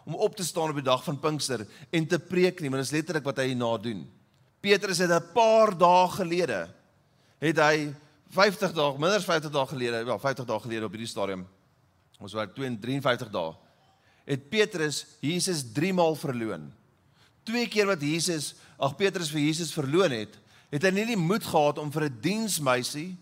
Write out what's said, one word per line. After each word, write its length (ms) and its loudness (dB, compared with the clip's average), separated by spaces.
om 100 -8
op 200 0
te 80 -8
staan 260 -2
op 60 -4
die 80 -4
dag 200 2
van 160 -4
Pinkster 480 -2
en 160 0
te 120 0
preek 400 0
nie, 100 -4
maar 100 -2
dis 120 -4
letterlik 320 -2
wat 140 -4
hy 140 0
hierna 260 0
doen. 300 -8
Petrus 360 2
het 140 2
'n 220 2
paar 440 6
dae 300 8
gelede, 640 -2
het 180 0
hy 360 4
vyftig 440 2
dae, 240 2
minder 200 2
as 80 -2
vyftig 260 0
dae 140 2
gelede, 400 -4
ja, 120 -2
vyftig 280 -2
dae 140 -2
gelede 260 -6
op 60 -6
hierdie 160 -10
stadium, 400 -4
ons 140 -16
was 200 -6
twee 140 -6
en 120 -6
drieënvyftig 520 -2
dae, 240 -4
het 240 -6
Petrus 560 -2
Jesus 420 -2
drie 200 0
maal 220 4
verloon. 560 -6
Twee 240 -2
keer 180 2
wat 160 0
Jesus, 540 -2
ag, 180 -2
Petrus 360 -2
vir 100 -2
Jesus 320 0
verloon 380 2
het, 260 -8
het 160 -2
hy 80 6
nie 160 0
die 100 0
moed 260 0
gehad 360 2
om 100 -6
vir 140 -2
'n 160 -6
diensmeisie, 1000 -2